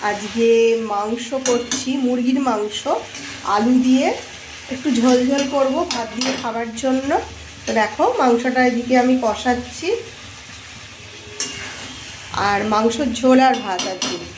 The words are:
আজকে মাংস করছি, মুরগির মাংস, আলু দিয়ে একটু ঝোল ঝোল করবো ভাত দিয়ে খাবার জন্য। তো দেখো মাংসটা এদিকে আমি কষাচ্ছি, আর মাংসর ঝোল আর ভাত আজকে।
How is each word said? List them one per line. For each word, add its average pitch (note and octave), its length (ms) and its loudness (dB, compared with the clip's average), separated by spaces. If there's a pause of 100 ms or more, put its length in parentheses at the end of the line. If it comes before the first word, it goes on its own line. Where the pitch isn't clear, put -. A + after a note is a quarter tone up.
আজকে G#3 380 0 (440)
মাংস G#3+ 360 -4 (200)
করছি, A#3+ 420 -2 (140)
মুরগির B3 360 2 (100)
মাংস, G#3 300 -2 (760)
আলু A3+ 180 4 (120)
দিয়ে C4 220 6 (680)
একটু C4+ 140 -4 (120)
ঝোল B3 180 6 (100)
ঝোল C#4 160 2 (120)
করবো C4+ 240 2 (140)
ভাত A#3 140 -4 (100)
দিয়ে C4 140 -2 (100)
খাবার A#3 260 -4 (140)
জন্য। C4+ 300 0 (540)
তো A3+ 140 -4
দেখো G#3 240 0 (180)
মাংসটা B3+ 480 4
এদিকে A#3 240 0 (100)
আমি B3+ 100 4 (100)
কষাচ্ছি, B3 640 -2 (2500)
আর G3+ 120 2 (140)
মাংসর A#3 340 2 (120)
ঝোল B3+ 280 6
আর B3 160 4
ভাত F#3+ 180 -4 (120)
আজকে। F3+ 240 -4 (200)